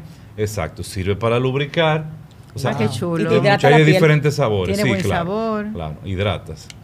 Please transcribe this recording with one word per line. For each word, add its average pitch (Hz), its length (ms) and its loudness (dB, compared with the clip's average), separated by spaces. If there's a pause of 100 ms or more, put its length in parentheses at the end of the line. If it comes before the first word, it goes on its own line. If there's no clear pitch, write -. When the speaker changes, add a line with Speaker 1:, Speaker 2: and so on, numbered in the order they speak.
(360)
Speaker 1:
exacto, 101 460 -6
sirve 98 340 -4
para 117 240 0
lubricar. 147 720 -2 (400)
O - 40 -10
sea, 123 120 -2
Speaker 2:
Ah, 110 80 -4
qué 214 80 0
Speaker 3:
Wow. 208 80 -4
Speaker 2:
chulo. 170 300 -2
Speaker 3:
Y - 40 0
te - 80 4
hidrata 202 300 4
Speaker 1:
hay 139 60 8
Speaker 3:
la 147 80 8
piel. 156 120 6
Speaker 1:
diferentes 151 440 4
sabores, 107 400 0
Speaker 2:
Tiene - 80 -2
Speaker 1:
sí, - 40 2
Speaker 2:
buen 190 140 0
Speaker 1:
claro, 175 240 -2
Speaker 2:
sabor. 214 480 -4
Speaker 1:
claro, 156 200 -8 (120)
hidratas. 90 600 -4 (180)